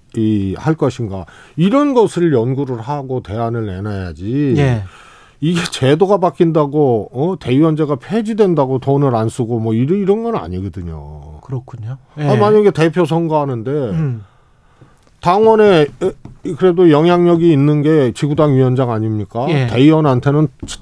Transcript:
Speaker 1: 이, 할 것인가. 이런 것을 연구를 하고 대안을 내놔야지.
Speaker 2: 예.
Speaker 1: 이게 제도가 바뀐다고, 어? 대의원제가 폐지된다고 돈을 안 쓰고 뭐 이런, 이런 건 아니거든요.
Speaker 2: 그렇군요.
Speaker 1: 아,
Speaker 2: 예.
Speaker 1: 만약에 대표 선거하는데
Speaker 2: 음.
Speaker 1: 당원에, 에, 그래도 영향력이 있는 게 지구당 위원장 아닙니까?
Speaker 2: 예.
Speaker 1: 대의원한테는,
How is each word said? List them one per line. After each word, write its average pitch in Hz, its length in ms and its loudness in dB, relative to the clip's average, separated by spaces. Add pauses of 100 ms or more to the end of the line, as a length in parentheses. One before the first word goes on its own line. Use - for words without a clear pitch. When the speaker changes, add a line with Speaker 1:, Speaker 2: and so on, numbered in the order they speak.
(160)
Speaker 1:
이, 107 420 -2
할 156 180 -2
것인가. 104 500 -6 (300)
이런 269 380 0
것을 175 400 2
연구를 127 460 -2
하고 131 420 -8
대안을 113 440 -6
내놔야지. 98 920 -4
Speaker 2:
예. 127 260 0 (600)
Speaker 1:
이게 170 160 -2 (120)
제도가 175 480 2
바뀐다고, 151 920 0
어? 151 260 -4
대의원제가 147 560 0
폐지된다고 180 840 0
돈을 135 380 0
안 110 120 0
쓰고 113 320 -4
뭐 110 140 -2
이런, 135 240 0
이런 202 260 0
건 233 120 -4
아니거든요. 80 1040 -10
Speaker 2:
그렇군요. 123 560 -12 (180)
Speaker 1:
아, 147 200 0
Speaker 2:
예. - 20 4
Speaker 1:
만약에 208 340 4
대표 165 340 0
선거하는데 143 680 -2
Speaker 2:
음. 139 520 -4 (960)
Speaker 1:
당원에, 208 640 4
에, - 760 -6
그래도 180 320 4
영향력이 170 640 4
있는 147 300 2
게 147 280 2
지구당 147 440 0
위원장 127 340 2
아닙니까? 110 600 -4
Speaker 2:
예. 135 180 0
Speaker 1:
대의원한테는, 143 800 2 (340)